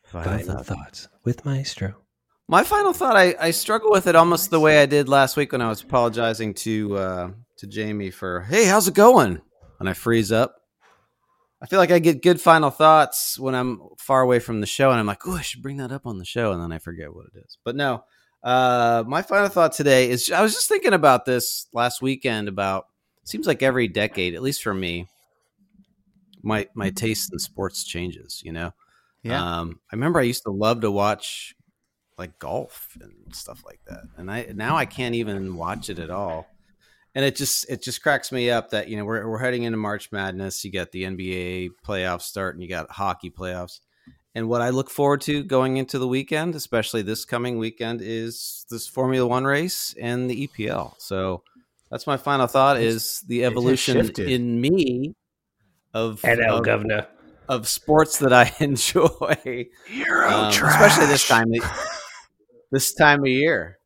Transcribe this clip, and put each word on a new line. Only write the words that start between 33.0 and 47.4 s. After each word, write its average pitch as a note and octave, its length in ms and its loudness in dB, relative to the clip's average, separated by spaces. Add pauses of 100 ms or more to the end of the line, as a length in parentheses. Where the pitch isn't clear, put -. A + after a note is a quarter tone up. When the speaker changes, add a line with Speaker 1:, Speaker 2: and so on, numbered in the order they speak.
Speaker 2:
and G1+ 340 -20
stuff - 300 -18
like G1+ 220 -20
that. - 160 -18 (160)
And F#2 120 -12
I, A#2 240 -8
now A#2 220 -4
I C#3+ 80 0
can't A#2+ 300 -6
even G2 420 -6
watch E2+ 320 -8
it F2+ 100 -10
at D#2+ 120 -10
all. F2 360 -8 (680)
And C3+ 100 -2
it C3+ 120 0
just, - 340 -4
it B2+ 120 -8
just - 200 -10
cracks C#3+ 280 -2
me B2 200 -2
up A2+ 220 -2
that, - 160 -4
you G#2+ 100 -8
know, G#2 80 -8
we're, A2 200 -6
we're A2 120 -6
heading B2 240 -4
into A2+ 160 -4
March G#2 340 -8
Madness. F#2+ 540 -8
You F#2+ 40 -14
got F#2 220 -8
the F#2 140 -8
N F#2+ 100 -8
B F#2 180 -8
A F2+ 340 -8 (140)
playoffs F#2 420 -4
starting. F#2 360 -8
You F2 80 -14
got E2+ 220 -10
hockey F#2 400 -6
playoffs. F2+ 500 -12 (560)
And A2+ 120 -6
what A#2+ 140 0
I A#2+ 80 -2
look C3+ 200 -4
forward C#3+ 320 0
to D3 220 -4
going C3 320 0
into C3+ 220 -6
the B2+ 100 -2
weekend, D#3 480 -4
especially A2+ 460 -4
this G#2+ 220 -6
coming A#2+ 340 -4